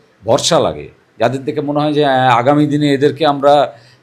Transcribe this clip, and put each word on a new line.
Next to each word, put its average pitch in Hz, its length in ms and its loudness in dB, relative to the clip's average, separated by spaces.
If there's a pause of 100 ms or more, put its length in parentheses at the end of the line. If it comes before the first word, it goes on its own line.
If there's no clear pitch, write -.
(240)
ভরসা 113 360 0
লাগে, 76 280 -4 (300)
যাদের 127 260 -2
দেখে 151 160 -6
মনে 147 200 -4
হয় 151 120 -2
যে, 147 140 0
আহ, 127 300 2
আগামী 147 300 2
দিনে 147 280 0
এদেরকে 139 320 0
আমরা, 143 280 2 (480)